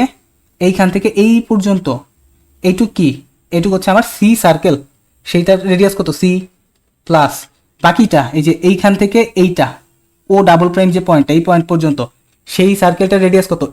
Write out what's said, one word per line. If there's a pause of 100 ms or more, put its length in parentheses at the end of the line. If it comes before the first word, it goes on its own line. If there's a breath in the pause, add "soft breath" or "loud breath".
(600)
এইখান
থেকে
এই (160)
পর্যন্ত (760)
এইটুক
কি? (420)
এইটুক
হচ্ছে
আমার (100)
সি (140)
সার্কেল। (540)
সেইটার (140)
রেডিয়াস
কত? (100)
সি (760)
প্লাস (500)
বাকিটা, (120)
এই
যে (160)
এইখান
থেকে (240)
এইটা, (640)
ও (140)
ডাবল
প্রাইম
যে
পয়েন্টটা,
এই
পয়েন্ট
পর্যন্ত, (480)
সেই
সার্কেলটার
রেডিয়াস
কত?